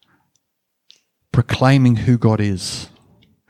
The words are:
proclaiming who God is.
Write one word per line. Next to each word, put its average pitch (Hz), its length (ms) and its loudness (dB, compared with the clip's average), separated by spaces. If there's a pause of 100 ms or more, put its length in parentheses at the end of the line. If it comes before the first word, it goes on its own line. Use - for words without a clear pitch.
(1300)
proclaiming 127 640 2
who 117 220 0
God 110 220 0
is. 98 480 -6 (600)